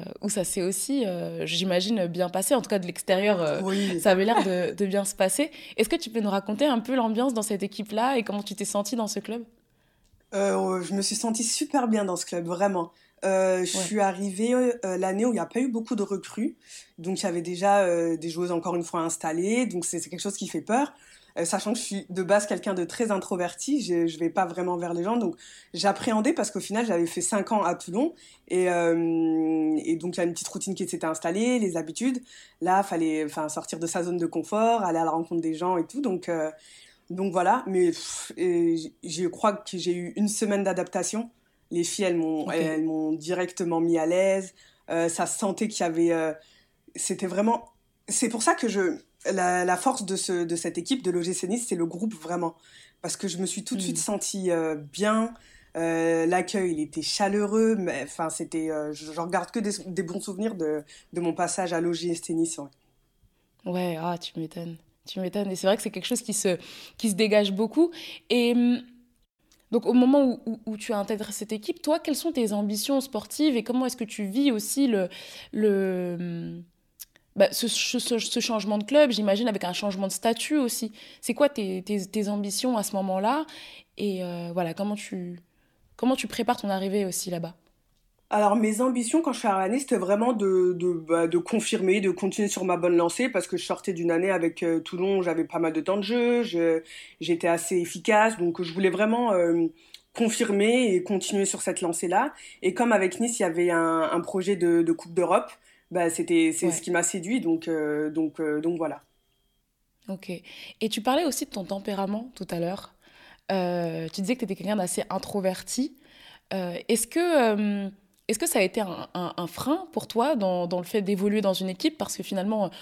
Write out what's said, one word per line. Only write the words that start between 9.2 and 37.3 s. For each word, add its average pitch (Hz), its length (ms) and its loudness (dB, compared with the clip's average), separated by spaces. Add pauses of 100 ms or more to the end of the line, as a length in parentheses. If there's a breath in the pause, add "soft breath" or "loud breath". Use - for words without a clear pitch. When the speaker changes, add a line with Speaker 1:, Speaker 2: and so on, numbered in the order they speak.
Speaker 2:
Euh, 190 480 2
je 170 120 -4
me 196 80 0
suis 208 140 -2
sentie 226 280 -2
super 262 440 0
bien 214 160 2
dans 185 120 -2
ce 170 100 -6
club, 175 200 -4
vraiment. 180 460 0 (320 soft breath)
Euh, 190 400 2
je 180 120 -4
Speaker 1:
Ouais. 190 80 -2
Speaker 2:
suis 208 160 -2
arrivée, 196 540 0
euh, 240 420 0
l'année 190 280 0
où 247 60 4
il 226 40 2
n'y 202 60 0
a 160 60 -2
pas - 140 -4
eu 269 80 0
beaucoup 226 280 -4
de 202 80 0
recrues. 202 520 -6 (420 loud breath)
Donc, 175 220 -4
il - 40 -2
y - 20 0
avait 170 160 -2
déjà, 185 380 4
euh, 170 360 2
des 160 140 -8
joueuses, 175 220 -2
encore 170 240 -2
une 170 80 -2
fois, 170 160 -2
installées. 175 640 0
Donc, 175 180 -4
c'est, 175 140 -4
c'est 160 120 -8
quelque 180 100 -8
chose 202 160 -4
qui 190 100 -6
fait 165 140 -6
peur. 240 320 0 (440 loud breath)
Euh, 170 80 0
sachant 196 280 -2
que 226 60 -2
je - 60 -6
suis 196 260 -6
de 185 120 -2
base 202 240 4
quelqu'un 196 280 -2
de 180 100 -2
très 220 260 -2
introverti, 190 720 -2
je, 170 240 2
je 160 120 -4
vais 165 120 0
pas 190 160 2
vraiment 175 300 -2
vers 170 180 -4
les 170 80 -2
gens. 214 140 0
Donc, 202 180 0 (400 loud breath)
j'appréhendais 214 580 2
parce 247 180 -2
qu'au 190 100 -6
final, 220 260 -2
j'avais 170 200 2
fait 175 140 -6
cinq 196 320 -2
ans 208 100 2
à 170 120 0
Toulon. 214 400 -2 (340 loud breath)
Et, 180 220 2
euh, 165 1120 2
et 165 120 0
donc, 170 200 -6
il - 20 0
y - 20 0
a 175 40 2
une 175 80 0
petite - 160 -8
routine 190 260 -6
qui 180 120 -4
s'était - 200 -6
installée, 196 520 0
les 190 180 0
habitudes. 226 460 -2 (380 loud breath)
Là, 185 240 4
fallait, 160 400 0
enfin, 151 240 -4
sortir 160 320 -8
de 170 80 -2
sa 175 160 -2
zone 175 140 -2
de 165 80 0
confort, 214 560 0
aller 170 160 2
à 160 60 2
la 160 60 2
rencontre 165 300 0
des 160 140 -2
gens 175 220 0
et 165 100 0
tout. 254 140 -8
Donc, 190 280 -2
euh, 160 220 -2 (600 loud breath)
donc 185 220 -2